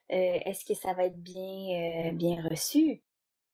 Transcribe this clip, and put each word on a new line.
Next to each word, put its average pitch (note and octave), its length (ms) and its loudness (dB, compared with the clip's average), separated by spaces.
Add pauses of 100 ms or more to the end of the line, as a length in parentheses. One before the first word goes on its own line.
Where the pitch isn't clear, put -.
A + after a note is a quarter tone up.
(120)
euh, F3+ 340 4
est-ce F#3+ 180 -4
que G#3+ 100 -2
ça F#3 200 -2
va F3+ 120 2
être F3 160 -2
bien, F3+ 880 -4
euh, E3 60 -2
bien E3+ 340 2
reçu ? C#4+ 560 2 (500)